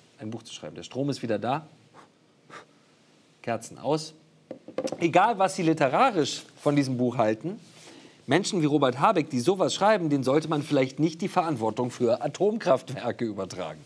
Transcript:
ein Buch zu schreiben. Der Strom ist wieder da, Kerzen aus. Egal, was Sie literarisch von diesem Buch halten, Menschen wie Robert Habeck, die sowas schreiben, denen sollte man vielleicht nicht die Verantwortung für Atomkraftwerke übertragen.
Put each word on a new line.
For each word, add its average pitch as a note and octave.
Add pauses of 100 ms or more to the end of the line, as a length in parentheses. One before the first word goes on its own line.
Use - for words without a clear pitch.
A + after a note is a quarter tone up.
(200)
ein G#2+
Buch A2+
zu -
schreiben. E2
Der F2
Strom C#3
ist C3
wieder A2
da, C3 (1700)
Kerzen A2+
aus. D3+ (840)
Egal, F#3
was F#3+
Sie F#3+
literarisch D#3+ (180)
von D3
diesem C3
Buch B2
halten, A#2+ (680)
Menschen F3+
wie D3+
Robert C3+
Habeck, F3+
die B2+
sowas D#3+
schreiben, F#3+
denen C#3
sollte D3
man D#3
vielleicht C3+
nicht E3
die G3+
Verantwortung B2+
für A#2+
Atomkraftwerke C3+
übertragen. F2+